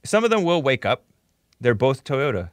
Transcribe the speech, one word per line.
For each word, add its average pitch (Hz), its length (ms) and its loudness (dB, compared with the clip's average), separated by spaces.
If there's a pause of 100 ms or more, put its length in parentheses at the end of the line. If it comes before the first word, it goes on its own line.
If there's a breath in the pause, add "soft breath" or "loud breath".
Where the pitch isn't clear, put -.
Some 220 220 0
of 233 60 2
them 214 140 2
will 170 180 2
wake 131 240 0
up. 117 180 -2 (560)
They're 123 140 2
both 131 300 0
Toyota. 131 480 -4